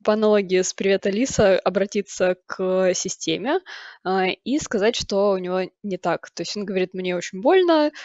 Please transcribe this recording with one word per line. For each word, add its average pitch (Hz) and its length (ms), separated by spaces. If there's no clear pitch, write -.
по 214 100
аналогии 208 480
с - 120
«Привет, 196 320
Алиса», 202 540
обратиться 190 760
к 185 480
системе, 190 680
а, 185 240
и 247 320
сказать, 220 360
что 202 360
у 190 60
него 185 240
не 190 140
так. - 340
То 170 100
есть - 160
он 202 80
говорит: 185 280
«Мне 180 220
очень 185 260
больно, 320 500